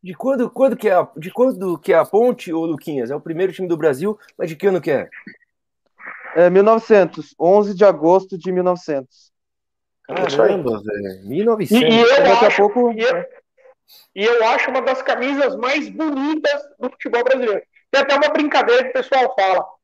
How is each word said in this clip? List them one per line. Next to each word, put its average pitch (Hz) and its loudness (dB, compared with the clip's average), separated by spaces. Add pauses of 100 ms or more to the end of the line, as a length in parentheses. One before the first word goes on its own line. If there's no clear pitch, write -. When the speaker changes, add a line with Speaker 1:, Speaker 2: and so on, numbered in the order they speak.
Speaker 1:
De 185 -14
quando, 254 -4
quando 262 0
que 214 -2
é 190 2
a, 165 2
de 156 -14
quando 190 -2
que 196 -2
é - 4
a 156 4
Ponte, 220 -2
ô 165 -4
Luquinhas? 143 -6
É 139 -6
o 147 -10
primeiro 170 -6
time 185 -8
do 175 -2
Brasil, 160 -2 (180)
mas 170 -6
de 160 -14
que 196 0
ano 185 0
que 160 -4
é? 110 -2 (1300)
Speaker 2:
É, 175 6
mil 185 4
novecentos, 208 2
onze 202 2
de 190 4
agosto 185 2
de 180 -8
mil 180 -2
e 180 0
novecentos. 165 -6 (960)
Speaker 3:
Isso 139 0
aí. 202 6
Speaker 1:
Caramba, 131 -4
velho, 98 -10
mil 139 -4
e 214 0
novecentos. 220 2
Speaker 3:
E, 233 4
e 233 6
eu 508 4
Speaker 2:
Daqui 233 4
a - 6
Speaker 3:
acho, 202 -4
Speaker 2:
pouco 226 2
Speaker 3:
e 220 -6
eu, 226 -2 (880)
e 196 -4
eu 233 2
acho 254 -2
uma 254 -4
das 254 -4
camisas 254 -2
mais 247 -6
bonitas 294 -4 (160)
do 254 -8
futebol 233 -4
brasileiro. 247 -2 (260)
Tem 277 2
até 277 0
uma 294 2
brincadeira 277 2
que 262 -6
o - -10
pessoal 262 0
fala. 190 0 (180)